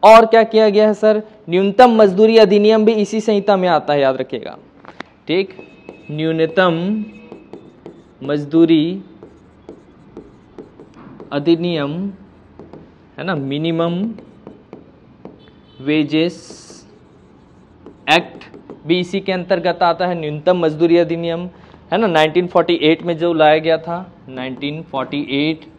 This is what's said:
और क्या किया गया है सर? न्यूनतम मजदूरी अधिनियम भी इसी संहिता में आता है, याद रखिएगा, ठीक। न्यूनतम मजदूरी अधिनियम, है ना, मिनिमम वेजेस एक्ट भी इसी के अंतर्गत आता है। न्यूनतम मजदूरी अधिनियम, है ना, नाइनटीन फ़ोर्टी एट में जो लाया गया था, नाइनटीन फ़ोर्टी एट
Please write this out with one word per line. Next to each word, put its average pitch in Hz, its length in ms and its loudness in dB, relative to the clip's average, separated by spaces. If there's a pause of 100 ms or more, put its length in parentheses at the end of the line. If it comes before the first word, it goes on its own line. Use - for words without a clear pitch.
और 226 220 10
क्या 226 160 4
किया 220 260 2
गया 208 180 4
है 214 80 2
सर? 214 280 0 (260)
न्यूनतम 196 420 4
मजदूरी 220 480 4
अधिनियम 208 460 4
भी 220 80 4
इसी 214 280 -2
संहिता 202 360 0
में 180 120 0
आता 151 240 0
है, 143 80 0
याद 135 160 0
रखिएगा, 127 400 -10 (720)
ठीक। 185 280 -2 (540)
न्यूनतम 165 960 -2 (1160)
मजदूरी 160 800 0 (2250)
अधिनियम, 165 800 -4 (1040)
है 139 60 -10
ना, 185 100 -4
मिनिमम 165 800 -4 (1700)
वेजेस 156 560 -2 (1800)
एक्ट 170 320 -4 (420)
भी 175 140 0
इसी 180 200 -6
के 190 120 -6
अंतर्गत 180 500 -4
आता 175 240 0
है। 175 140 -6
न्यूनतम 151 360 -2
मजदूरी 165 400 0
अधिनियम, 170 500 -2 (460)
है 180 60 -2
ना, 226 80 0
नाइनटीन 160 400 0
फ़ोर्टी 170 360 0
एट 160 200 2
में 170 160 -6
जो 170 140 -2
लाया 156 260 4
गया 160 200 -2
था, 170 340 -10 (160)
नाइनटीन 131 540 -10
फ़ोर्टी 139 480 -8
एट 151 360 -4 (120)